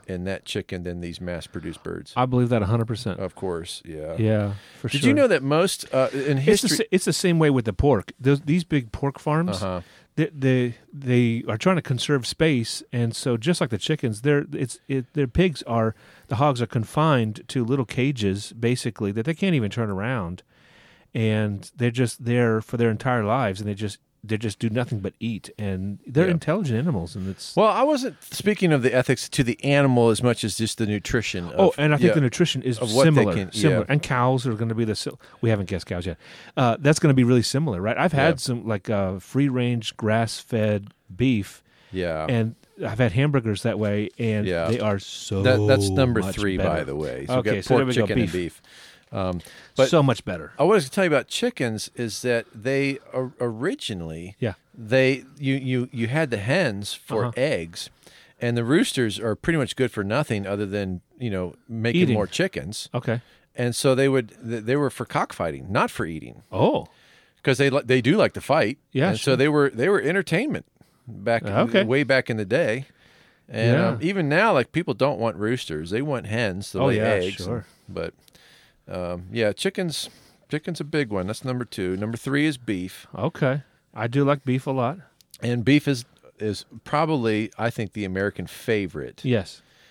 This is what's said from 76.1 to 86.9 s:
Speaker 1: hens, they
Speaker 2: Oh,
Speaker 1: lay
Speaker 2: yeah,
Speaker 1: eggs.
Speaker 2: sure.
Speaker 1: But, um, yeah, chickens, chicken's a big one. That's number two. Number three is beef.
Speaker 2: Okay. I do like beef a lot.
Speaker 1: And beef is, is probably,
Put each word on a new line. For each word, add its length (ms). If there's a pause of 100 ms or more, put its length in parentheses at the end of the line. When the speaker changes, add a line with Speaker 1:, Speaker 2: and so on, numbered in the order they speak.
Speaker 1:
hens, 460
they 80
Speaker 2:
Oh, 60
Speaker 1:
lay 100
Speaker 2:
yeah, 80
Speaker 1:
eggs. 400
Speaker 2:
sure. 200 (240)
Speaker 1:
But, 240 (760)
um, 440
yeah, 200
chickens, 580 (400)
chicken's 300
a 40
big 260
one. 180
That's 160
number 200
two. 320
Number 200
three 300
is 100
beef. 500 (100)
Speaker 2:
Okay. 460 (320)
I 140
do 160
like 200
beef 220
a 60
lot. 260 (420)
Speaker 1:
And 240
beef 240
is, 160 (360)
is 240 (200)
probably, 720